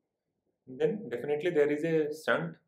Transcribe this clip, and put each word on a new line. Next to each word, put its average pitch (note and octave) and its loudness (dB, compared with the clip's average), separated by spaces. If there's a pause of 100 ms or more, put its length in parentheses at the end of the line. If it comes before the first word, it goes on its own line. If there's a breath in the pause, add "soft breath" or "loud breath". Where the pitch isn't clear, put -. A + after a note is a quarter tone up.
(640)
then D3+ -2
definitely D3 -2
there D3 4
is D3 0
a D#3 2 (100)
shunt D#3 0 (120)